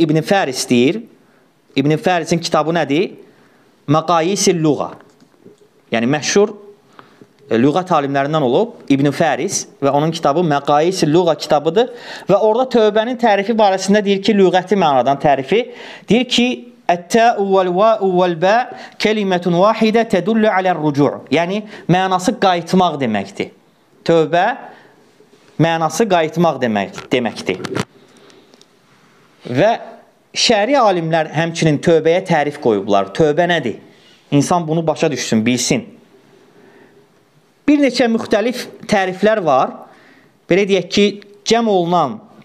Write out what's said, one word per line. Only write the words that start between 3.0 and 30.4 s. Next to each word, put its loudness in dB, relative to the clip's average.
Məqayisil 0
Lüğa. 0
Yəni, 0
məşhur, 0
e, 0
lüğət 0
alimlərindən 0
olub -2
İbn 2
Fəris -2
və 2
onun 0
kitabı 0
Məqayisil 0
Lüğa 2
kitabıdır 0
və 4
orada 2
tövbənin 0
tərifi 0
barəsində 2
deyir 0
ki, 2
lüğəti 2
mənadan 2
tərifi, 0
deyir 2
ki, 0
"Ət-təu 2
vəl-vəu 2
vəl-bə 0
kelimetun 0
vahidə 2
tədullu 0
alə'r-rucu." 0
Yəni, -2
mənası 0
qayıtmaq 0
deməkdir. -4
Tövbə 2
mənası 0
qayıtmaq 0
demək, -4
deməkdir. -4
Və 0
şəri 2